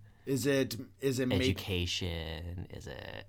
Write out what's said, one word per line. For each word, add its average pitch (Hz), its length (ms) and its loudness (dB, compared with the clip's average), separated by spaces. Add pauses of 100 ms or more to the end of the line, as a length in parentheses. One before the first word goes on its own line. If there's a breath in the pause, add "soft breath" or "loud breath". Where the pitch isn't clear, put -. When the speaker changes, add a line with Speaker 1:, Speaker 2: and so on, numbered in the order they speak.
(260 soft breath)
Speaker 1:
Is 131 200 0
it, 135 300 4 (260)
is 135 180 2
it 131 80 2
make- 113 140 4
Speaker 2:
education? 87 1300 0
Is - 160 -10
it - 420 -10